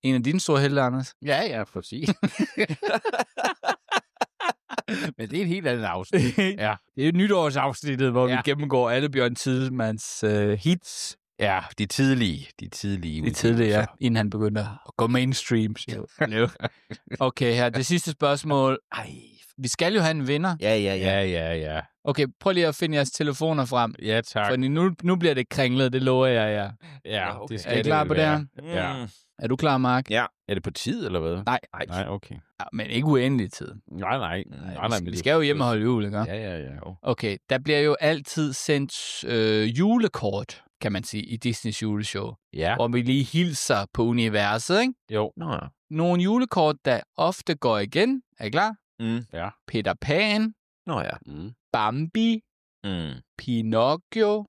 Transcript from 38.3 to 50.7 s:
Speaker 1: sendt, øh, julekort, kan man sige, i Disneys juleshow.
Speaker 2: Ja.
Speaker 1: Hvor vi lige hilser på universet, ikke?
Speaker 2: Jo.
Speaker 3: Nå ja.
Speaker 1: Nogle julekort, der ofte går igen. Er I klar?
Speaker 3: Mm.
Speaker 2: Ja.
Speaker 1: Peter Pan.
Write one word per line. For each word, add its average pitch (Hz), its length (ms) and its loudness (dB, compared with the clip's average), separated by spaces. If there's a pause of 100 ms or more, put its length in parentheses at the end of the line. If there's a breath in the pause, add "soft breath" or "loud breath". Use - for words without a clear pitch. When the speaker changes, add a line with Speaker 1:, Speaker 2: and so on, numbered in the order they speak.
Speaker 1:
sendt, - 760 -4
øh, 110 400 2 (120)
julekort, 185 840 0 (180)
kan 107 100 -2
man 95 120 -2
sige, 107 200 -6
i 117 140 -8
Disneys 113 440 -4
juleshow. 104 520 -4 (200)
Speaker 2:
Ja. 85 220 0
Speaker 1:
Hvor 120 120 0
vi 123 140 2
lige 131 220 2
hilser 135 720 0
på 117 100 2
universet, 113 800 2
ikke? 254 120 2 (180)
Speaker 2:
Jo. 107 260 0
Speaker 3:
Nå 160 160 -6
ja. 87 60 -4 (300)
Speaker 1:
Nogle 175 340 2
julekort, 190 520 2 (100)
der 120 160 2 (160)
ofte 170 380 0
går 117 240 2
igen. 214 420 0 (180)
Er 117 60 -6
I 104 40 -2
klar? 202 260 0 (240)
Speaker 3:
Mm. 117 340 -2
Speaker 2:
Ja. 85 160 -6 (180)
Speaker 1:
Peter 104 340 -2
Pan. 214 520 0 (320)